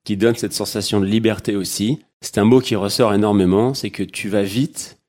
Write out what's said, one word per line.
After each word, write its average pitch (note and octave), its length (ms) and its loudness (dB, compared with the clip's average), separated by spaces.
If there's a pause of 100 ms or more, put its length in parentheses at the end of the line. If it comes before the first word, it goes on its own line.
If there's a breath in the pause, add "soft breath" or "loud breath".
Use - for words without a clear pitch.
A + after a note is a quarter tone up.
qui G#2 140 -4
donne A2+ 160 4
cette A2 200 -6
sensation G#2 460 -2
de G2 60 2
liberté A2 500 0
aussi. G2+ 440 -2 (220)
C'est - 180 -4
un G2+ 40 4
mot A#2+ 160 6
qui B2 160 -2
ressort G2+ 380 0
énormément, G#2 640 2
c'est G#2+ 160 -8
que - 100 -8
tu G2 280 -10
vas G2+ 120 0
vite - 680 -6